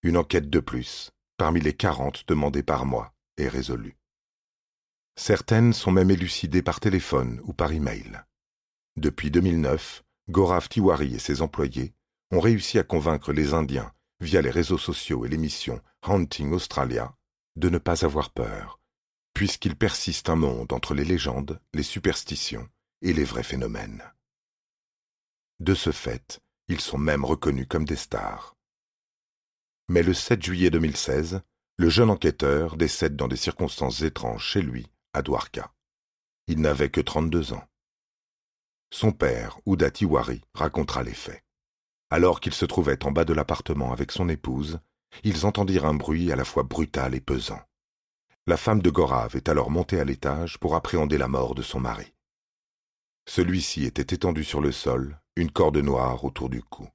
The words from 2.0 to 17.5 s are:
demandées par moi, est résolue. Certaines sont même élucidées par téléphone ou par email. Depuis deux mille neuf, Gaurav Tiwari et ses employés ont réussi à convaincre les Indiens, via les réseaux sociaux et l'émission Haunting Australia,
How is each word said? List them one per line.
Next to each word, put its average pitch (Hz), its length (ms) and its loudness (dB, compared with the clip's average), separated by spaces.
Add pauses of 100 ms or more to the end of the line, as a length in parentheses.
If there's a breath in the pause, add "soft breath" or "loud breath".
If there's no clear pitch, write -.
demandées 71 360 0
par 67 220 0
moi, 62 280 -4 (240)
est 71 100 0
résolue. 64 480 -6 (1200)
Certaines 113 560 4
sont 104 200 2
même 92 200 6
élucidées 90 500 0
par 87 200 -2
téléphone 67 640 0
ou - 80 -8
par 78 180 0
email. 55 500 -6 (760)
Depuis 73 340 -2
deux 85 80 6
mille 87 220 4
neuf, 73 420 -2 (240)
Gaurav 90 400 4
Tiwari 76 480 2
et 57 40 -6
ses 67 220 -2
employés 67 540 -4 (360)
ont 90 100 4
réussi 110 360 4
à 98 60 4
convaincre 78 480 0
les 73 220 2
Indiens, 67 400 -2 (260)
via 85 220 2
les 65 100 2
réseaux 85 260 0
sociaux - 460 -4
et - 60 -4
l'émission 78 520 -4 (240)
Haunting 82 460 0
Australia, 62 640 -2 (400)